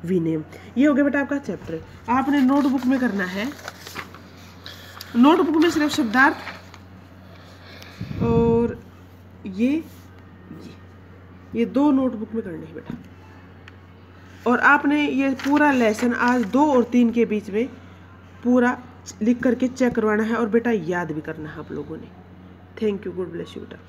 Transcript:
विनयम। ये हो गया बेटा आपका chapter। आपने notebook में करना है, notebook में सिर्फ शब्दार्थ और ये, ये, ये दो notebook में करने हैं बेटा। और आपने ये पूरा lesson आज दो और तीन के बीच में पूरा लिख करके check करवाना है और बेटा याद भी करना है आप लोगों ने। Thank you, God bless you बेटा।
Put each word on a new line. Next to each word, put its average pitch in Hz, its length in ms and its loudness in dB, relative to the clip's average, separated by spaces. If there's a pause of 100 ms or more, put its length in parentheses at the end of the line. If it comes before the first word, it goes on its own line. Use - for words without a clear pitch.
विनयम। 160 380 0 (340)
ये 262 100 4
हो 294 60 4
गया 277 100 2
बेटा 277 160 0
आपका 277 180 -4
chapter। 165 440 -10 (280)
आपने 269 320 2
notebook 262 440 2
में 254 140 2
करना 202 240 -2
है, 196 260 -6 (1700)
notebook 311 460 6
में 349 60 4
सिर्फ 302 220 0
शब्दार्थ 262 440 2 (1900)
और 233 580 2 (680)
ये, 208 240 -2
ये, 320 140 -2 (1700)
ये 226 100 0
दो 277 260 2
notebook 254 420 -2
में 220 100 -4
करने 170 140 -10
हैं 160 180 -14
बेटा। - 220 -14 (1500)
और 247 80 4
आपने 285 480 4
ये 269 220 0
पूरा 285 420 2
lesson 233 420 2
आज 247 280 2
दो 240 240 2
और 254 180 4
तीन 240 280 4
के 226 140 2
बीच 202 240 -4
में 220 200 -2 (720)
पूरा 247 400 2 (380)
लिख 240 220 0
करके 254 240 0
check 247 260 0
करवाना 214 300 0
है 226 120 -2
और 226 140 -2
बेटा 233 220 2
याद 175 400 -2
भी 151 100 -6
करना 156 280 -12
है 151 100 -14
आप 151 120 -14
लोगों 156 260 -10
ने। - 320 -20 (460)
Thank 214 200 -2
you, 180 240 -8
God 180 80 -6
bless 170 220 -10
you - 80 -14
बेटा। - 320 -16